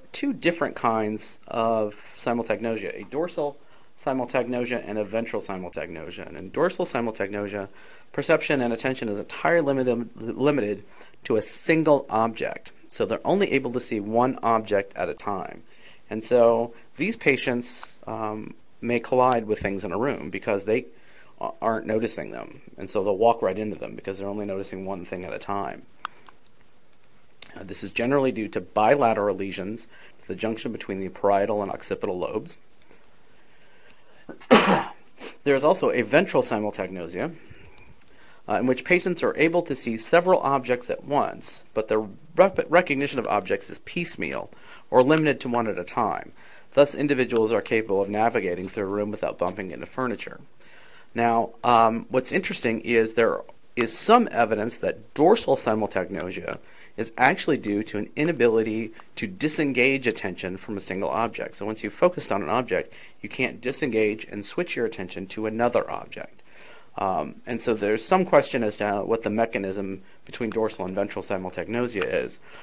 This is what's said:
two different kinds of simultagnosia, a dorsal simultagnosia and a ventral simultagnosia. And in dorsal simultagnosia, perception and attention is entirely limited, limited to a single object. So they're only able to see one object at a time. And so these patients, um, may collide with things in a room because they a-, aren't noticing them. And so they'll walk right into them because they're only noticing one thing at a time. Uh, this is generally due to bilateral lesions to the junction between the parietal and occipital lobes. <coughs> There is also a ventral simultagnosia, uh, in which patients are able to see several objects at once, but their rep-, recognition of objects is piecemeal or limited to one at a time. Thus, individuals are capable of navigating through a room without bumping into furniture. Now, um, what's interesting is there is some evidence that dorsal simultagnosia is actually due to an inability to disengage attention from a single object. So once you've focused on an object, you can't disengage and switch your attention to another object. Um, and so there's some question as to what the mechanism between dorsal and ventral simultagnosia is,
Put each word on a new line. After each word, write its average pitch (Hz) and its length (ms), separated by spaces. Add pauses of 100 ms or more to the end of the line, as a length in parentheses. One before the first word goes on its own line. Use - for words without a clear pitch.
(120)
two 285 200
different 151 420
kinds 110 760
of 113 460 (220)
simultagnosia, 113 800
a 104 60
dorsal 151 520 (420)
simultagnosia 123 880
and 107 120
a 104 60
ventral 113 360
simultagnosia. 85 880
And 76 100
in 92 140
dorsal 175 340
simultagnosia, 101 840 (440)
perception 151 480
and 120 120
attention 131 360
is 101 100
entirely 156 560
limited, 120 420
limited 117 680 (400)
to 113 120
a 107 60
single 156 680
object. - 640 (160)
So - 160
they're - 220
only 185 260
able 131 200
to 120 80
see 113 200
one 117 420
object 107 540
at 90 120
a 76 60
time. - 480 (460)
And 110 140
so 117 500 (240)
these 196 200
patients, - 880
um, 110 480 (260)
may 117 200
collide 123 460
with 107 120
things 98 260
in 95 60
a 92 80
room 117 320
because 101 360
they 117 200 (540)
a-, - 100 (100)
aren't 113 260
noticing 110 440
them. 57 300 (160)
And 95 120
so 101 140
they'll 98 140
walk 117 260
right 95 160
into 107 180
them 57 200
because 95 220
they're 98 100
only 101 180
noticing 98 380
one 92 200
thing 90 200
at 82 80
a 52 60
time. 92 440 (1700)
Uh, 101 80
this 98 180
is 98 80
generally 131 420
due 104 160
to 104 120
bilateral 110 720
lesions 98 540 (320)
to - 80
the 190 80
junction 113 360
between 98 280
the 95 80
parietal 101 540
and 95 80
occipital 95 480
lobes. - 400 (1900)
<coughs> - 420 (520)
There 143 100
is 135 100
also 151 260
a 123 120
ventral 143 400
simultagnosia, 101 920 (1120)
uh, - 120
in 120 80
which 131 180
patients 180 380
are 120 140
able 165 260
to 143 120
see 113 220
several 175 440
objects 123 500
at - 140
once, - 680
but - 160
their 110 180 (280)
rep-, 185 340
recognition 143 500
of 113 80
objects 101 440
is - 80
piecemeal 76 720 (400)
or 127 120
limited 151 380
to 131 80
one 117 200
at 92 100
a 87 60
time. 98 480 (420)
Thus, 143 200
individuals 120 560
are 104 120
capable 101 400
of 98 80
navigating 101 580
through 104 160
a 95 40
room 104 220
without 87 280
bumping 95 320
into 64 160
furniture. - 540 (760)
Now, 117 380 (120)
um, 113 460
what's 127 200
interesting 147 500
is 113 340
there 113 260 (340)
is 117 220
some 226 340
evidence 110 480
that - 360
dorsal 151 420
simultagnosia 95 1000 (380)
is 110 220
actually 139 400
due 104 240
to 104 160
an 110 180
inability 113 760 (240)
to 117 100
disengage 135 800
attention 92 500
from 104 200
a 98 40
single 92 300
object. 107 440
So 98 120
once 110 180
you've 104 80
focused 175 400
on 95 100
an 76 60
object, 101 440 (280)
you - 80
can't - 320
disengage 110 720
and 101 140
switch - 320
your 120 100
attention 95 420
to 110 180
another 117 440
object. - 520 (560)
Um, 87 460
and 117 160
so 117 140
there's 107 280
some 185 220
question 143 380
as 107 160
to 104 260
what 113 180
the 107 60
mechanism 98 720 (240)
between - 240
dorsal 107 380
and 95 80
ventral 101 280
simultagnosia 101 800
is, 65 380 (220)